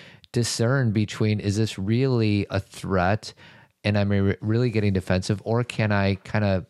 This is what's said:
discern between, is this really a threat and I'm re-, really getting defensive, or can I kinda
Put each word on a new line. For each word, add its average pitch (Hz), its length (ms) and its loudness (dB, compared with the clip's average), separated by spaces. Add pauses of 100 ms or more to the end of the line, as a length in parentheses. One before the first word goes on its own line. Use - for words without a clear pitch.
(320)
discern 120 600 0
between, 107 480 0
is 101 180 -2
this 110 200 -2
really 110 720 2
a 95 100 0
threat 92 720 -2 (500)
and 104 140 2
I'm 101 120 0
re-, 98 320 2
really 113 300 0
getting 104 200 0
defensive, 95 540 0
or 117 180 0
can 110 280 -2
I 98 320 2
kinda 101 460 -2